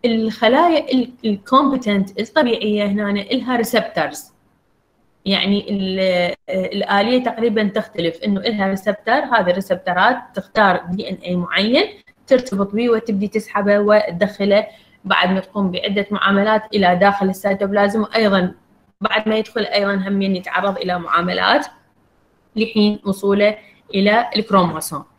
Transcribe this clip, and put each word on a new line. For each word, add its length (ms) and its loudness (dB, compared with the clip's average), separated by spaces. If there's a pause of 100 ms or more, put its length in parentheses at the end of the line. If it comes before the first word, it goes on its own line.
الخلايا 840 2
ال-، 180 0 (140)
الكومبتنت 960 0
الطبيعية 680 0
هنا 240 -2
إلها 460 -2
receptors. 760 -2 (960)
يعني 440 0
ال-، 640 -2 (140)
الآلية 760 0
تقريبا 380 0
تختلف، 640 -4
إنه 160 0
إلها 280 -2
receptor، 440 -2
هذه 380 2
الريسبترات 680 0 (180)
تختار 560 2
دي 200 -6
إن 40 -6
إيه 220 -6
معين، 480 0 (420)
ترتبط 480 0
به 160 0
وتبدي 380 0
تسحبه 500 0
وتدخله 880 2 (380)
بعد 260 2
ما 100 0
تقوم 300 -4
بعدة 400 -4
معاملات 520 2 (120)
إلى 220 4
داخل 320 2
السيتوبلازم، 720 0
وأيضا 520 0 (460)
بعد 280 -2
ما 80 0
يدخل 280 -4
أيضا 300 0
همين 420 -2
يتعرض 420 -2
إلى 200 -4
معاملات 680 0 (880)
لحين 480 0
وصوله 520 0 (380)
إلى 420 2
الكروموسوم. 680 0 (140)